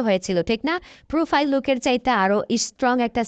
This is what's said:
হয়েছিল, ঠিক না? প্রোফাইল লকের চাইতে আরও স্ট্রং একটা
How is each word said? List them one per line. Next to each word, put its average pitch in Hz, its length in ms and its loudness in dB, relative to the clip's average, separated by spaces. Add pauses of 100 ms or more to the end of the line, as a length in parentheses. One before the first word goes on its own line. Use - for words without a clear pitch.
হয়েছিল, 185 300 0 (120)
ঠিক 226 200 -2
না? 339 60 0 (360)
প্রোফাইল 294 420 0
লকের 269 320 0
চাইতে 254 260 0 (120)
আরও 196 140 2 (280)
স্ট্রং 247 300 -2 (120)
একটা 240 200 -2